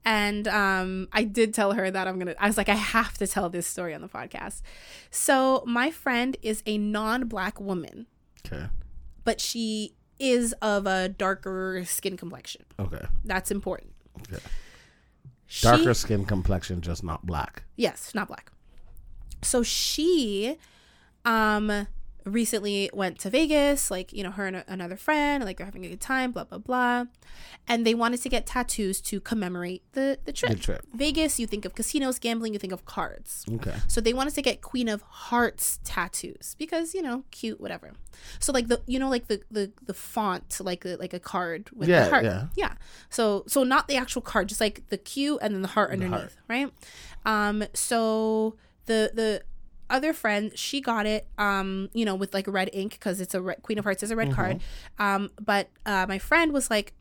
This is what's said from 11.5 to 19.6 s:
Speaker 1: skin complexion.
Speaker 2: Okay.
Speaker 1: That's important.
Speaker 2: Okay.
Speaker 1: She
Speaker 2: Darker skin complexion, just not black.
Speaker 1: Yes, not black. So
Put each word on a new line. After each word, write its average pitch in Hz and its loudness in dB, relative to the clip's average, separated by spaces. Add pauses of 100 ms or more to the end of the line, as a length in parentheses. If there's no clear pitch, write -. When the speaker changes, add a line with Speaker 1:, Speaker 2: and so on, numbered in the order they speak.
Speaker 1:
skin 190 -4
complexion. 151 -12 (140)
Speaker 2:
Okay. - -4 (200)
Speaker 1:
That's 190 -2
important. 196 -4 (300)
Speaker 2:
Okay. - -10 (1040)
Speaker 1:
She - 2
Speaker 2:
Darker 120 8
skin 104 2
complexion, 92 0
just 85 -4
not 80 -6
black. 78 -4 (140)
Speaker 1:
Yes, - -2
not 208 -4
black. - -16 (920)
So 240 2